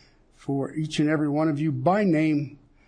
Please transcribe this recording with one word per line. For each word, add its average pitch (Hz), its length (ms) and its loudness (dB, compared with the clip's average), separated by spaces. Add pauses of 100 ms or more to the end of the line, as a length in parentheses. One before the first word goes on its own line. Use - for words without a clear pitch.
(360)
for 139 380 -6
each 156 240 -4
and 151 100 4
every 151 220 0
one 156 180 0
of 151 100 -2
you 156 140 -2
by 170 320 2
name 156 540 0 (300)